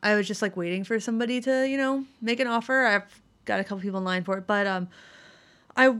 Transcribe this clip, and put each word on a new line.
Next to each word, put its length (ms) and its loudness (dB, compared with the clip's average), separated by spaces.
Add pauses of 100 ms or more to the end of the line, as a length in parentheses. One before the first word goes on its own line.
I 120 4
was 120 2
just, 140 -6
like, 160 -2
waiting 280 -2
for 140 -2
somebody 440 -2
to, 260 2
you 80 -2
know, 280 0 (180)
make 180 0
an 60 0
offer. 400 2
I've 340 0 (240)
got 160 0
a 40 -2
couple 180 -8
people 160 -4
in 60 -4
line 200 -2
for 140 -2
it, 80 -12
but, 200 0
um, 220 -2 (880)
I 120 8 (120)